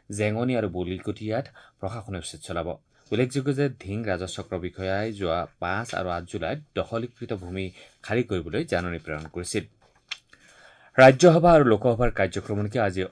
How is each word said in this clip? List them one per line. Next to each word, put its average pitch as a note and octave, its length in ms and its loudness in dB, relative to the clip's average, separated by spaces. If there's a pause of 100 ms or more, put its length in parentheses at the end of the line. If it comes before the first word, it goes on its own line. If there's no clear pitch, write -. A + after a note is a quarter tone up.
(100)
জেঙনি G#2+ 460 -2
আৰু G#2+ 120 0
বলিকটীয়াত F#2 800 -6 (300)
প্ৰশাসনে G2 420 -10
উচ্ছেদ D#2+ 220 -14
চলাব। E2+ 280 -8 (440)
উল্লেখযোগ্য B2+ 400 -2
যে C#3 140 -2 (120)
ধিং G2 260 -8
ৰাজহ F#2 220 -4
চক্ৰ F#2 320 -10
বিষয়াই F#2+ 540 -4
যোৱা F2+ 280 -4 (180)
পাঁচ G2 360 -4
আৰু F#2 160 -4
আঠ F2 160 -4
জুলাইত G2 320 -6 (160)
দখলীকৃত A#2 600 -6
ভূমি F#2 300 -8 (380)
খালী A#2 200 -2
কৰিবলৈ F2+ 420 -4
জাননী F2 340 -4
প্ৰেৰণ D#2 320 -10
কৰিছিল। F2 340 -6 (1300)
ৰাজ্যসভা D#3+ 540 10
আৰু D3+ 120 8
লোকসভাৰ A2+ 460 4
কাৰ্যক্ৰমণিকা G#2 720 -2
আজি F#2+ 280 -2